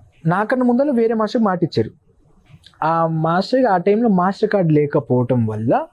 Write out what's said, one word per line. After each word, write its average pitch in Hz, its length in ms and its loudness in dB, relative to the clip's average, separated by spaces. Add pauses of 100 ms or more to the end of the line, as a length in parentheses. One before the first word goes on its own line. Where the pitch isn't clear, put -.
(260)
నాకన్నా 214 400 0
ముందర 247 240 2
వేరే 233 240 2
మాస్టర్‌కి 220 300 0
మాట 180 180 0
ఇచ్చారు. 120 280 -2 (920)
ఆ 165 220 0
మాస్టర్‌కి 170 600 0
ఆ 196 100 2
టైంలో 202 320 0
master 190 420 0
card 175 220 0
లేకపోవటం 127 760 0
వల్ల 117 460 -2